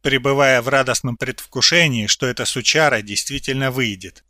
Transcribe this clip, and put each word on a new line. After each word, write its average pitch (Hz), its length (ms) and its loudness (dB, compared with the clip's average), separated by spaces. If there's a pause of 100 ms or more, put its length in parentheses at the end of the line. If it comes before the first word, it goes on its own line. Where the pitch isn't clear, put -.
пребывая 135 580 2
в 117 80 -6
радостном 127 480 0
предвкушении, 127 920 0
что - 180 -2
эта 120 180 -4
сучара 131 560 2
действительно 135 720 -4
выйдет. 104 600 -6